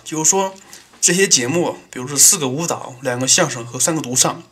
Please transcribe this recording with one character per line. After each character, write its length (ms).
就 180
是 80
说 240
这 140
些 120
节 220
目， 300
比 80
如 80
说 100
四 200
个 120
舞 180
蹈、 340
两 180
个 80
相 240
声 160
和 140
三 140
个 60
独 140
唱， 380